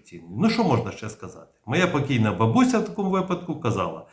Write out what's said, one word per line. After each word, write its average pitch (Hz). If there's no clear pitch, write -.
цілі. 85
Ну, 220
що 226
можна 107
ще 107
сказати? 80
Моя 175
покійна 131
бабуся 214
в -
такому 190
випадку 185
казала: 95